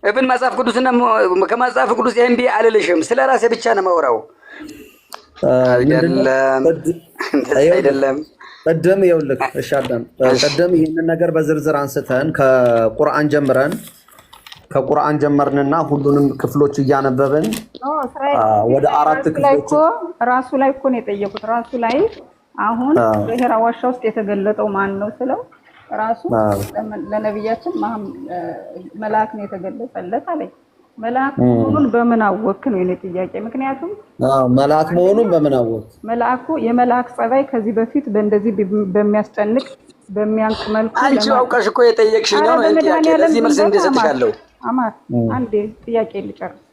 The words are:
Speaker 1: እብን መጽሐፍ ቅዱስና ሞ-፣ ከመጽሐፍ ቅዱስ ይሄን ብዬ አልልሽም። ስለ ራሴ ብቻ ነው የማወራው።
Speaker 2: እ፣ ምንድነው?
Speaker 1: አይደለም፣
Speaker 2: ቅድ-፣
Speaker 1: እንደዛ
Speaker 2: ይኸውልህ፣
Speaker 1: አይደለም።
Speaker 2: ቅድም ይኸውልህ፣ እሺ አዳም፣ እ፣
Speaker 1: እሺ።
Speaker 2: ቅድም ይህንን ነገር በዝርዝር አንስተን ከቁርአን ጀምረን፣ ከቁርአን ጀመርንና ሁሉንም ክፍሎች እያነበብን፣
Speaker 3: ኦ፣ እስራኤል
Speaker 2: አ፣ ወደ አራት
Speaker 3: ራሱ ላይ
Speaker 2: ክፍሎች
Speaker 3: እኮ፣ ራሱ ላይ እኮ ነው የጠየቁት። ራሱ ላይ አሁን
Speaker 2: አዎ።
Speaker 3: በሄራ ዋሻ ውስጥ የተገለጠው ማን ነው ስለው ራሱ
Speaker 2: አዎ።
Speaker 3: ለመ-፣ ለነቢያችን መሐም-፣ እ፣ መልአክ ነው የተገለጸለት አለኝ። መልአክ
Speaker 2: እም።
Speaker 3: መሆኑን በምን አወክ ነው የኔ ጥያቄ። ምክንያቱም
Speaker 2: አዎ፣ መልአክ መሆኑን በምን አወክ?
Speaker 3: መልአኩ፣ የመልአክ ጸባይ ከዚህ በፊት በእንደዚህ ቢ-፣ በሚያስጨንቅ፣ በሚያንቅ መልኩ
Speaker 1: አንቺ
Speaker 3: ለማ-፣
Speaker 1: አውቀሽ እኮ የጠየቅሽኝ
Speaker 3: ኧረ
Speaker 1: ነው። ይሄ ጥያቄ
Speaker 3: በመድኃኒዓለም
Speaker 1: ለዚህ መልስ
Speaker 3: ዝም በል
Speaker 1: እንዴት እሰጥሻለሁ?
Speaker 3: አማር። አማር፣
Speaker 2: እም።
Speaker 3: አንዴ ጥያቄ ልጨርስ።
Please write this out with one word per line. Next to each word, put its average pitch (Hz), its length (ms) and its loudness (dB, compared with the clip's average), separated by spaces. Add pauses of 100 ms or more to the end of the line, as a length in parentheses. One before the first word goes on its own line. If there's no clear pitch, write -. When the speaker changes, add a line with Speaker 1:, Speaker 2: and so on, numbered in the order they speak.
Speaker 1:
እብን 247 240 0
መጽሐፍ 254 280 0
ቅዱስና 240 380 0
ሞ-፣ 240 160 2 (380)
ከመጽሐፍ 247 460 0
ቅዱስ 233 220 0
ይሄን 240 200 4
ብዬ 247 160 0
አልልሽም። 202 520 2
ስለ 233 240 -2
ራሴ 254 220 2
ብቻ 226 200 -2
ነው 202 140 2
የማወራው። 156 340 2 (1200)
Speaker 2:
እ፣ 135 120 2 (260)
ምንድነው? 127 200 4
Speaker 1:
አይደለም፣ 131 680 2
Speaker 2:
ቅድ-፣ 165 220 0 (420)
Speaker 1:
እንደዛ - 260 -2
Speaker 2:
ይኸውልህ፣ 156 200 4
Speaker 1:
አይደለም። 139 420 0 (460)
Speaker 2:
ቅድም 170 400 2
ይኸውልህ፣ 156 380 2 (160)
እሺ 131 180 -6
አዳም፣ 123 280 -2 (120)
እ፣ 131 120 0
Speaker 1:
እሺ። 127 160 4
Speaker 2:
ቅድም 156 300 2
ይህንን 160 340 0
ነገር 165 260 0
በዝርዝር 151 440 0
አንስተን 139 560 -2
ከቁርአን 131 960 2
ጀምረን፣ 139 460 0 (960)
ከቁርአን 147 480 0
ጀመርንና 143 640 2
ሁሉንም 143 440 2 (100)
ክፍሎች 143 420 -2
እያነበብን፣ 139 680 0 (320)
Speaker 3:
ኦ፣ 277 220 -6
እስራኤል 277 380 -2
Speaker 2:
አ፣ 110 100 2 (160)
ወደ 135 280 2
አራት 151 260 2
Speaker 3:
ራሱ 160 160 -2
ላይ 277 200 2
Speaker 2:
ክፍሎች 285 80 0
Speaker 3:
እኮ፣ - 120 -4 (500)
ራሱ 254 320 0
ላይ 269 140 2
እኮ 269 160 -6
ነው 254 120 0
የጠየቁት። 202 480 -6
ራሱ 226 320 -4
ላይ 233 180 -2 (580)
አሁን 233 440 -2
Speaker 2:
አዎ። 220 260 2
Speaker 3:
በሄራ 233 340 -2
ዋሻ 233 260 -2
ውስጥ 247 200 -4
የተገለጠው 208 640 -2
ማን 196 260 -2
ነው 208 180 -6
ስለው 269 280 -6 (500)
ራሱ 220 320 -4 (120)
Speaker 2:
አዎ። 107 240 2 (120)
Speaker 3:
ለመ-፣ 214 360 -8
ለነቢያችን 214 680 -6
መሐም-፣ 214 320 -6 (160)
እ፣ 180 140 -10 (560)
መልአክ 214 360 -2
ነው 214 120 -12
የተገለጸለት 202 840 -8
አለኝ። 320 240 -6 (480)
መልአክ 240 360 -2
Speaker 2:
እም። 247 140 2
Speaker 3:
መሆኑን 240 400 2
በምን 233 340 2
አወክ 214 440 -2
ነው 214 120 -2
የኔ 180 220 0
ጥያቄ። 185 400 -8
ምክንያቱም 269 500 -8 (340)
Speaker 2:
አዎ፣ 135 260 2
መልአክ 147 420 4
መሆኑን 196 360 4
በምን 151 260 2
አወክ? 113 300 -2 (200)
Speaker 3:
መልአኩ፣ 240 420 -2 (120)
የመልአክ 247 520 2
ጸባይ 247 340 0
ከዚህ 226 300 -4
በፊት 233 340 -2
በእንደዚህ 208 460 0
ቢ-፣ 208 360 0
በሚያስጨንቅ፣ 208 760 0 (420)
በሚያንቅ 214 520 -2 (100)
መልኩ 220 300 -2
Speaker 1:
አንቺ 254 220 2
Speaker 3:
ለማ-፣ 269 140 2
Speaker 1:
አውቀሽ 247 300 0
እኮ 208 160 -2
የጠየቅሽኝ 220 560 4
Speaker 3:
ኧረ 302 80 2
Speaker 1:
ነው። - 100 4
ይሄ - 120 2
ጥያቄ 311 80 4
Speaker 3:
በመድኃኒዓለም 320 460 4
Speaker 1:
ለዚህ 320 180 4
መልስ 302 160 2
Speaker 3:
ዝም - 40 2
በል 359 80 4
Speaker 1:
እንዴት 381 140 2
እሰጥሻለሁ? 160 480 2
Speaker 3:
አማር። - 140 -10 (200)
አማር፣ 233 280 -2 (200)
Speaker 2:
እም። 120 200 0
Speaker 3:
አንዴ 240 200 -4 (280)
ጥያቄ 226 400 -4
ልጨርስ። 196 400 -12 (120)